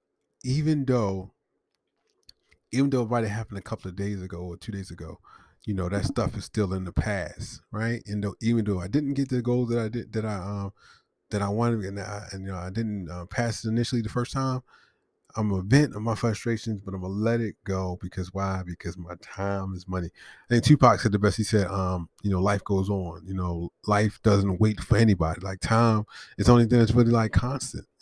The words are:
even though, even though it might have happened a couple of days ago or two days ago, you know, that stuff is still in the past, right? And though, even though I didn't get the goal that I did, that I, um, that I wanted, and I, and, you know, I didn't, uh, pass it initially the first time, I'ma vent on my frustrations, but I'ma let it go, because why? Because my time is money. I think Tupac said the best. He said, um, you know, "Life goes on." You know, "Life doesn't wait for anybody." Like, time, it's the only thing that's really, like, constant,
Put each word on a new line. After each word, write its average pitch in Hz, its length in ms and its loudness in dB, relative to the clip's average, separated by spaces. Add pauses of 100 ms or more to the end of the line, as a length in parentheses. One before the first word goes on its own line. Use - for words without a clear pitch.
(440)
even 147 400 0
though, 101 480 0 (1400)
even 135 180 2
though 127 120 2
it 110 80 -2
might 117 140 2
have 104 80 -2
happened 107 260 -6
a 95 40 -8
couple - 260 -8
of 90 80 -10
days 98 260 -4
ago 92 160 -10
or 87 180 -8
two - 160 -10
days 98 180 -8
ago, 82 280 -12 (480)
you 107 80 -2
know, 92 140 -2
that 101 160 -2
stuff 107 320 -2
is 104 80 -8
still 101 280 -2
in 95 120 -4
the 104 80 -10
past, - 680 -4 (100)
right? 113 360 -4
And 101 180 -4
though, 101 160 -4
even 113 240 2
though 101 160 0
I 90 80 -6
didn't 139 260 -2
get 135 140 -2
the 127 140 -2
goal 123 240 0
that 117 120 0
I 113 100 -2
did, 110 260 -8
that 107 100 -2
I, 107 120 -4
um, 98 360 -6 (580)
that 101 120 -2
I 101 60 0
wanted, 110 360 0
and 98 160 -8
I, 101 320 -10
and, 95 120 -10
you 95 80 -8
know, 92 60 -8
I 90 120 -8
didn't, 101 400 -4
uh, 87 160 -10
pass 117 380 -4
it 113 40 -4
initially 117 320 0
the 110 80 -6
first 120 240 -4
time, 131 300 -2 (760)
I'ma 104 240 0
vent 135 340 4
on 113 80 -6
my 110 140 -2
frustrations, 113 680 -2
but 98 100 -8
I'ma 92 120 -6
let 107 340 0
it 113 140 -4 (100)
go, 92 380 -2
because 90 320 -8
why? 95 320 -2
Because 87 300 -8
my 87 260 -12
time 98 520 -4
is 90 120 -12
money. 92 220 -4
I - 460 -6
think 117 100 4
Tupac 127 360 6
said 110 120 2
the 101 80 2
best. 101 160 2
He 110 80 -2
said, 101 240 2
um, 92 400 -2 (140)
you 104 80 0
know, 95 100 2
"Life 101 240 0
goes 95 260 0
on." 87 340 -4
You 95 100 -8
know, 85 360 -4 (160)
"Life 104 380 2
doesn't 98 340 4
wait 107 220 2
for - 160 2
anybody." 90 440 4
Like, 95 200 -8
time, 113 440 4 (320)
it's - 120 4
the 123 40 10
only 120 140 8
thing 117 140 6
that's 113 120 6
really, 120 200 6
like, 110 200 2
constant, 123 540 -2 (160)